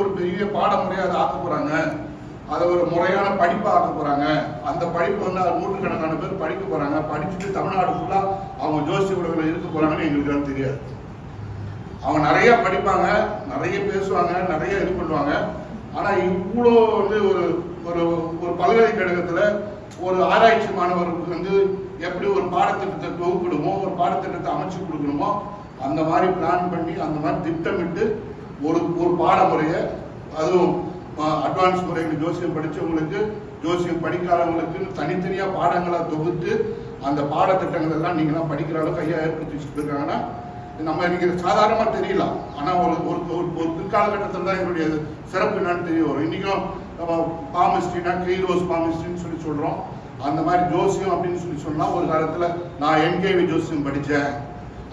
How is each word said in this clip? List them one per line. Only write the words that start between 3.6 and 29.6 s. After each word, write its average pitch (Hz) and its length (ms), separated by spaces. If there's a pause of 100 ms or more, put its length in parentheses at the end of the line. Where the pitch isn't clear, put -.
ஆக்க - 180
போறாங்க. 147 360 (420)
அந்த 170 160 (100)
படிப்பு 190 300
வந்து 185 180
அவர் - 160
நூற்றுக்கணக்கான 175 640
பேர் - 220
படிக்க 160 220
போறாங்க, 151 340 (120)
படிச்சுட்டு 185 460
தமிழ்நாடு 185 400
ஃபுல்லா 190 240 (400)
அவங்க 156 260
ஜோசிய 190 320
உலகில் 160 320
இருக்க 170 180
போறாங்கன்னு 156 380
எங்களுக்கு 143 260
எல்லாம் 143 180
தெரியாது. 135 280 (1300)
அவங்க 151 240
நிறைய - 220 (140)
படிப்பாங்க, 190 420 (460)
நிறைய 185 240 (140)
பேசுவாங்க, 185 420 (200)
நிறைய 180 260
இது 175 220
பண்ணுவாங்க. 147 340 (600)
ஆனா 202 140 (180)
இவ்வளோ 233 440 (240)
வந்து 202 200 (140)
ஒரு, 180 140 (440)
ஒரு, 170 140 (380)
ஒரு 180 200
பல்கலைக்கழகத்துல 185 800 (680)
ஒரு 185 180
ஆராய்ச்சி 214 480
மாணவர்களுக்கு 175 640
வந்து 185 180 (540)
எப்படி - 180
ஒரு 190 200 (100)
பாடத்திட்டத்தை - 520 (120)
தொகுப்பிடுமோ, 175 520 (120)
ஒரு 185 160
பாடத்திட்டத்தை 180 520
அமைச்சு - 280
கொடுக்கணுமோ, 147 500 (560)
அந்த 156 160
மாதிரி 180 300
பிளான் 175 380
பண்ணி 160 240 (120)
அந்த 156 140
மாதிரி 160 260
திட்டமிட்டு 180 580 (580)
ஒரு, 165 160 (220)
ஒரு 175 180
பாடமுறையை, 175 600 (580)